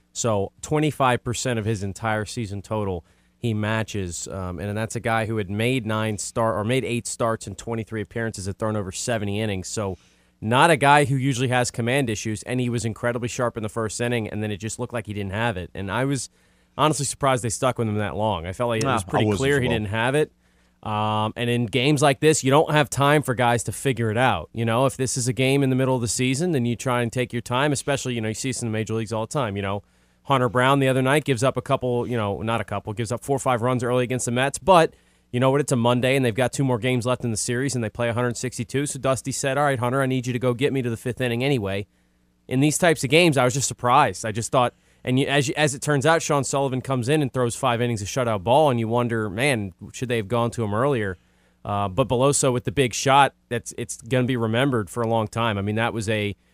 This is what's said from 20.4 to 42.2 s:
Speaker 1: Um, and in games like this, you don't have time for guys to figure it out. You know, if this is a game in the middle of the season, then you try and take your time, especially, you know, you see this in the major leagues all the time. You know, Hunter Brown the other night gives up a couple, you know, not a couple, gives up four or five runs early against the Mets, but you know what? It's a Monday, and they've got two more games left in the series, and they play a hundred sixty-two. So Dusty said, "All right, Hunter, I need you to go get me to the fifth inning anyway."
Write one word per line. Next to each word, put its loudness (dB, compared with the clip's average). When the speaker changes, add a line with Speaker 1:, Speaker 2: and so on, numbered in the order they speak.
Speaker 1:
Um, 0
and -4
in 2
games 2
like 4
this, 2
you 4
don't 6
have 4
time 4
for -2
guys 2
to -6
figure -2
it 0
out. 2
You -2
know, 2
if 0
this -2
is -2
a 0
game 2
in 2
the 2
middle 2
of -2
the -2
season, 0
then 0
you -2
try -2
and 0
take -4
your -4
time, 0
especially, -2
you -2
know, -2
you -2
see -4
this -6
in -4
the -2
major -4
leagues -4
all -4
the -14
time. -2
You -4
know, -4
Hunter 2
Brown 4
the 4
other 2
night 2
gives 0
up 2
a -6
couple, -2
you -2
know, -2
not 0
a -4
couple, -6
gives -4
up -6
four 0
or -2
five 0
runs 0
early 2
against -4
the -2
Mets, 0
but 6
you 0
know 4
what? 2
It's 0
a 4
Monday, 4
and 2
they've 2
got 0
two -2
more 2
games 0
left -2
in 0
the -2
series, -2
and -2
they -2
play -2
a -2
hundred -2
sixty-two. -4
So -8
Dusty -2
said, -2
"All 2
right, 2
Hunter, 0
I 2
need 0
you -2
to -2
go 2
get 0
me 0
to -2
the -2
fifth -6
inning 0
anyway." -2